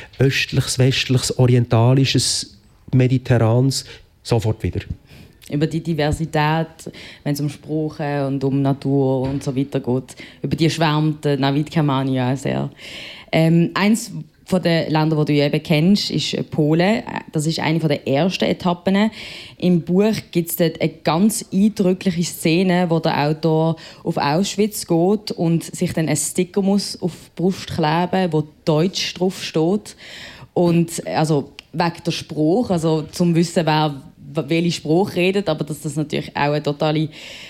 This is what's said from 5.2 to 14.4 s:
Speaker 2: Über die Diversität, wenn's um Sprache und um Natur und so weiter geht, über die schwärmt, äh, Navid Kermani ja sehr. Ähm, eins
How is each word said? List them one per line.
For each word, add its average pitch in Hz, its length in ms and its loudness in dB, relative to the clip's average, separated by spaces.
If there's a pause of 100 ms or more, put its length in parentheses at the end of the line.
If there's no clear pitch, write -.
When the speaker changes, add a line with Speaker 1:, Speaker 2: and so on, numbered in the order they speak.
Speaker 2:
Über 151 160 0
die 156 160 -4
Diversität, 156 1080 -2 (340)
wenn's 143 160 -2
um 147 100 -2
Sprache 147 760 -4
und 135 180 -2
um 139 180 0
Natur 135 600 0
und 139 220 -4
so 135 100 -4
weiter 139 260 -2
geht, 131 360 -4 (260)
über 147 140 -2
die 156 140 2
schwärmt, 151 560 0
äh, 143 100 2
Navid 139 340 0
Kermani 135 460 2
ja 127 180 0
sehr. 135 360 -4 (600)
Ähm, 165 440 4
eins 214 360 2 (360)